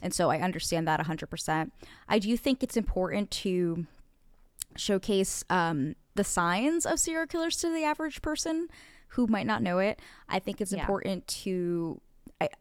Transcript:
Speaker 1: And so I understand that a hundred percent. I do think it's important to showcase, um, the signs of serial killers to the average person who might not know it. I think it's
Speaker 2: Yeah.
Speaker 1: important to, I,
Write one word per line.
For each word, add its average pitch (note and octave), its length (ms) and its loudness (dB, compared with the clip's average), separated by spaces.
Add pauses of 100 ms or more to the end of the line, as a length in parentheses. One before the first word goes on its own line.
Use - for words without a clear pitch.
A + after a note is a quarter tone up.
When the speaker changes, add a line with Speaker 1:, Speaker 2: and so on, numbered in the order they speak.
Speaker 1:
And F#3 100 -2
so E3+ 180 4
I D#3 100 2
understand E3+ 480 0
that D#3 120 4
a D#3 40 -2
hundred D#3+ 240 -4
percent. D#3+ 440 -2 (340)
I G#3+ 120 4
do A3 180 2
think C4 260 0
it's - 140 -4
important G3 540 0
to F3 560 0 (880)
showcase, G3 720 0
um, E3 440 2 (200)
the G3+ 100 2
signs G#3+ 640 2
of D#4+ 140 0
serial D#4+ 260 0
killers E4 300 -2
to E4+ 140 0
the D#4+ 140 0
average D4+ 380 -2
person D#4+ 460 -2 (460)
who B3 120 4
might G#3 200 0
not A3 160 0
know F3+ 160 2
it. G3+ 220 0 (280)
I F#3+ 100 0
think G3 220 -6
it's F#3+ 120 -2
Speaker 2:
Yeah. F3 80 -2
Speaker 1:
important F#3+ 460 -2 (160)
to, F3 580 -2 (400)
I, - 80 0 (120)